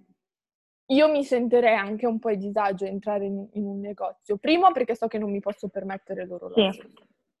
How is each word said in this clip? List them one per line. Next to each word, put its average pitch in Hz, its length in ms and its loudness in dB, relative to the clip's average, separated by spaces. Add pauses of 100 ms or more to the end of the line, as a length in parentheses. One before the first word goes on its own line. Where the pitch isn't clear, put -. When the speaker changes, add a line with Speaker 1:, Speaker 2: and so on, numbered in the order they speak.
(920)
Speaker 1:
Io 302 200 6
mi 285 140 2
sentirei 240 500 4
anche 214 320 -2
un 226 140 0
po' 233 80 -4
a 214 60 0
disagio 196 500 -2
a 196 40 -4
entrare 202 380 -4
in, 196 280 -6
in 208 120 -4
un 202 140 -8
negozio. 202 560 -6
Primo 349 360 4
perché 240 220 -2
so 233 140 -4
che 220 100 -6
non 214 120 -4
mi 202 100 -4
posso 202 280 -8
permettere 190 580 -10
l'orologio. 185 460 0
Speaker 2:
Sì. - 200 -18 (480)